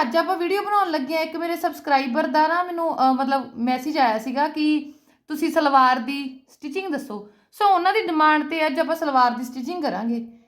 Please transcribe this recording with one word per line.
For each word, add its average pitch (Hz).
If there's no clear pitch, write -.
ਅੱਜ 254
ਆਪਾਂ 339
ਵੀਡੀਓ 359
ਬਣਾਉਣ 403
ਲੱਗੇ 302
ਆ, 320
ਇੱਕ 320
ਮੇਰੇ 339
ਸਬਸਕ੍ਰਾਈਬਰ 302
ਦਾ 311
ਨਾ 339
ਮੈਨੂੰ, 339
ਅਹ, 262
ਮਤਲਬ 262
ਮੈਸੇਜ 262
ਆਇਆ 226
ਸੀਗਾ 262
ਕਿ 302
ਤੁਸੀਂ 311
ਸਲਵਾਰ 269
ਦੀ 269
ਸਟਿਚਿੰਗ 349
ਦੱਸੋ। 208
So, 403
ਉਹਨਾਂ 370
ਦੀ 440
ਡਿਮਾਂਡ 311
'ਤੇ 311
ਅੱਜ 311
ਆਪਾਂ 311
ਸਲਵਾਰ 269
ਦੀ 233
ਸਟਿਚਿੰਗ 277
ਕਰਾਂਗੇ। 233